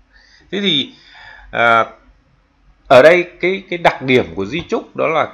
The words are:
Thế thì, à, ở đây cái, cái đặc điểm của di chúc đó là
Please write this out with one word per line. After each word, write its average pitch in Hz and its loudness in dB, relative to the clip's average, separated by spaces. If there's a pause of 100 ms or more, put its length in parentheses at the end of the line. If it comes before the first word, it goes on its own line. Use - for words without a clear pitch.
(520)
Thế 147 -6
thì, 165 -4 (580)
à, 113 2 (1040)
ở 127 6
đây 175 4 (160)
cái, 190 -4
cái 175 -8
đặc - -2
điểm 120 -2
của 95 -8
di 131 -8
chúc - -8
đó 131 -4
là 165 -2